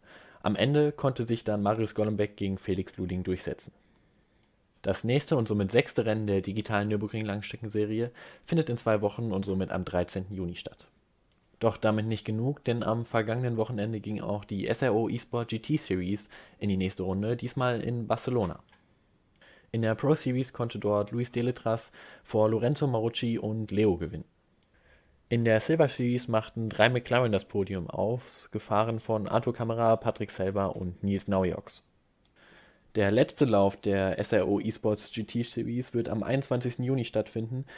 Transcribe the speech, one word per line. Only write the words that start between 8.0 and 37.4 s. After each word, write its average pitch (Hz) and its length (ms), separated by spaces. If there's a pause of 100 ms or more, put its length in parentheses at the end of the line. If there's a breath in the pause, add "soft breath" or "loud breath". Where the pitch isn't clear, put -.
findet 160 280
in 117 60
zwei 107 260
Wochen 110 280
und 95 140
somit 95 260
am 90 140
dreizehnten 92 500
Juni 87 220
statt. - 320 (720)
Doch 113 160
damit 107 300
nicht 110 180
genug, 117 400
denn 117 180
am 113 220
vergangenen 117 520
Wochenende 110 440
ging 104 200
auch 101 240
die 98 220
S - 160
R 117 140
O 113 120
eSport 120 420
G 110 100
T 156 160
Series 92 520 (300 loud breath)
in 101 120
die 95 60
nächste 95 280
Runde, 101 320
diesmal 123 440
in 120 280
Barcelona. 113 500 (1120 loud breath)
In 113 100
der 110 140
Pro 147 180
Series 127 400
konnte 117 240
dort 104 320
Luis 120 220
de 120 100
Letras 117 500 (300 loud breath)
vor 107 260
Lorenzo 120 380
Marucci 117 500
und 107 360
Leo 98 260
gewinnen. 80 260 (1040 soft breath)
In 117 160
der 110 160
Silver 160 280
Series 123 400
machten 110 420
drei 107 180
McLaren 123 440
das 98 120
Podium 95 460
auf, 117 600
gefahren 110 480
von 107 280
Arthur 120 240
Camara, 113 440
Patrick 110 340
Selber 98 460
und 90 260
Nils 98 260
Naujoks. 95 540 (1120 loud breath)
Der 101 160
letzte 127 340
Lauf 98 320
der 98 420
S - 140
R 95 160
O 101 120
eSports 107 500
G 110 140
T 120 180
Series 120 500
wird 117 160
am 113 140
einundzwanzigsten 123 640
Juni 127 200
stattfinden. 113 600 (120 loud breath)